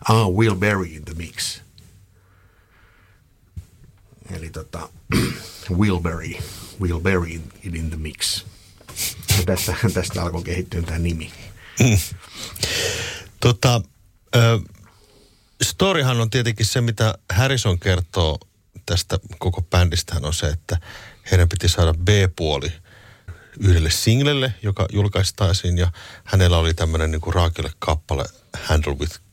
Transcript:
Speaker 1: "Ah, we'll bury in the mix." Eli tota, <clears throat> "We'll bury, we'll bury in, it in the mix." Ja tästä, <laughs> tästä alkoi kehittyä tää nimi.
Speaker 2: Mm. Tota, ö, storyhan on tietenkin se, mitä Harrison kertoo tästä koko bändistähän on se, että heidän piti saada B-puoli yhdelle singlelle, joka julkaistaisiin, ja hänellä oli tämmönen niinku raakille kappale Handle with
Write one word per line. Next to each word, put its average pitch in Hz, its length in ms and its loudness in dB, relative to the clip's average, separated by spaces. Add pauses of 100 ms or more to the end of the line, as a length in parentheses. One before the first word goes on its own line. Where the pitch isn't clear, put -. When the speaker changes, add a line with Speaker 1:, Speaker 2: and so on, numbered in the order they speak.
Speaker 1:
"Ah, 110 80 4 (100)
we'll 101 280 2
bury 95 420 0
in 76 80 -16
the 80 100 -14
mix." - 460 -10 (2750)
Eli 82 200 -12
tota, 80 380 -14 (420)
<clears throat> - 480 -6
"We'll 98 240 4
bury, 82 320 -6 (480)
we'll 85 200 -2
bury 87 280 2
in, 82 120 -10 (200)
it 85 120 -8
in 80 160 -4
the 82 60 -8
mix." - 480 -6 (960)
Ja 90 80 2
tästä, 92 280 -2 (100)
<laughs> 98 100 2
tästä 90 280 -4
alkoi 85 200 -4
kehittyä 87 400 -6
tää 82 160 -4
nimi. 85 340 -4 (480)
Speaker 2:
Mm. 113 180 6 (1400)
Tota, 120 400 2 (560)
ö, 117 240 6 (1000)
storyhan 143 580 0
on 113 100 0
tietenkin 113 360 0
se, - 140 0
mitä 113 340 0 (180)
Harrison 113 460 2
kertoo 85 600 0 (480)
tästä 90 320 -2 (200)
koko 90 240 -2
bändistähän 85 640 0
on 78 100 -2
se, - 140 -2
että 82 280 -4 (540)
heidän 90 180 6
piti 87 200 0
saada 82 260 4
B-puoli 82 800 2 (880)
yhdelle 85 300 4
singlelle, 131 720 2
joka 98 300 0
julkaistaisiin, 92 840 2
ja 90 140 2 (320)
hänellä 90 340 4
oli 82 160 2
tämmönen 80 360 0
niinku 80 200 -4
raakille 82 480 0
kappale 73 460 -2 (380)
Handle 78 320 0
with - 260 -6 (120)